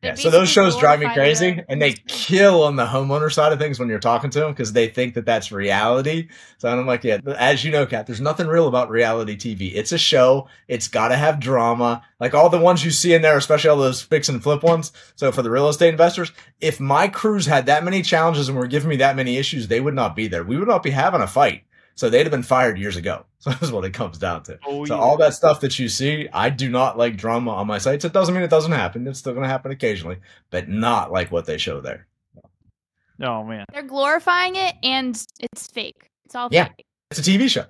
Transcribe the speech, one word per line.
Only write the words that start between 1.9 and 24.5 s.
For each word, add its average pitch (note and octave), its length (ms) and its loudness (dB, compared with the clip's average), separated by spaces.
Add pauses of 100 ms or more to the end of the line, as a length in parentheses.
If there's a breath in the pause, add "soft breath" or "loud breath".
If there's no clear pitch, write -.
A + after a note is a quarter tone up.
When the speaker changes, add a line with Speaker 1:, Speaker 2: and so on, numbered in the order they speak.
Speaker 1:
industry. - 180 -14 (280)
Speaker 2:
kill F#3+ 280 6
on D3 120 0
the A#2+ 100 0
homeowner C#3 460 -2
side D#3 200 4
of C#3+ 80 -2
things D3 200 -4
when B2 80 -4
you're G#2+ 120 -2
talking A#2+ 300 0
to D3 100 -2
them D3+ 140 -2
'cause A2 180 -6
they A2+ 160 4
think B2 260 -4
that A#2 120 -4
that's B2 260 0
reality. A#2+ 760 0 (300 loud breath)
So A#2+ 100 -4
I'm B2 180 -2
like, B2 180 -2
"Yeah, A2 140 0 (180)
as B2+ 280 2
you D#3 80 -4
know, C#3+ 140 0
Kat, A2 200 -6
there's A2+ 140 -8
nothing D#3 280 -2
real E3 200 2
about B2 220 0
reality A2+ 460 0
T A2 180 -8
V. F#2+ 140 -8
It's G2+ 240 -6
a E3+ 60 -2
show. C3+ 480 4 (220 soft breath)
It's A#2+ 200 -6
gotta A#2+ 280 0
have D3+ 240 2
drama. A#2+ 600 0 (180 soft breath)
Like B2+ 140 -2
all D#3 140 6
the E3+ 120 2
ones E3+ 240 4
you E3 80 -2
see E3+ 220 2
in E3 80 6
there, D#3 140 6
especially D3+ 340 2
all D3 60 6
those C3 260 0
fix D3+ 260 -2
and C3 140 -4
flip D3 220 0
ones." E3 280 2 (240 soft breath)
So C3+ 160 0
for C3+ 100 -2
the A#2 80 -2
real C#3 180 2
estate E3 220 4
investors, E3+ 420 2 (280 loud breath)
if D#3 200 -2
my C#3 280 2
crews G3+ 380 -2
had C3+ 200 2
that D3+ 180 2
many F#3 180 -2
challenges D#3+ 460 0
and C3+ 100 -4
were B2 100 -2
giving C#3+ 220 -2
me D3 60 -2
that C3+ 200 4
many B2+ 200 -2
issues, C3+ 320 -4
they A2+ 120 0
would C#3 140 -2
not A2 220 -2
be A2 120 -4
there. E2+ 160 -6
We A2+ 140 -4
would G3+ 100 -2
not F#3+ 160 2
be C#3+ 60 -2
having C3+ 320 0
a F#2+ 60 -2
fight. B2 340 2 (320 soft breath)
So B2 160 -2
they'd B2 120 8
have D#3+ 80 0
been C3 120 -2
fired B2 360 2
years G2 180 -6
ago. E2+ 340 -6
<laughs> - 120 -20
So C#3 80 -6
that's C3 220 -4
what F#2+ 120 -6
it F#2+ 80 -8
comes F2 260 -10
down E2+ 260 -6
to. - 200 -18